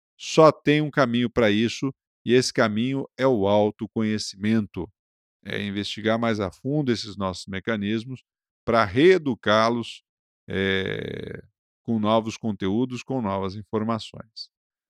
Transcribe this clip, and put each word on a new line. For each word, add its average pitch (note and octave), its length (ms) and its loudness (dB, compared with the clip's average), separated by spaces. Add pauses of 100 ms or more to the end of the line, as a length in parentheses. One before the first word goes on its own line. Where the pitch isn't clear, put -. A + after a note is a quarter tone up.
(200)
só D#3 320 6
tem D3 300 2
um D3+ 100 -2
caminho A#2+ 380 0
pra A#2 220 4
isso, A2+ 420 0 (320)
e A2 80 2
esse B2+ 200 4
caminho B2 540 0 (100)
é C3 100 2
o G#2+ 200 2
autoconhecimento. G#2 1400 -2 (560)
É G#2 160 -8
investigar G#2 580 -4
mais A2+ 200 -2
a F#2+ 120 -4
fundo C#3 400 -4
esses G2+ 260 -6
nossos F#2+ 300 -6
mecanismos A2 760 -6 (420)
pra A2+ 200 4
reeducá-los, A#2+ 1160 2 (460)
eh, F#2+ 920 -4 (420)
com A#2 160 -2
novos A2 380 0
conteúdos, A2+ 680 -2
com C3 180 -6
novas G2 340 -4
informações. - 920 -8 (400)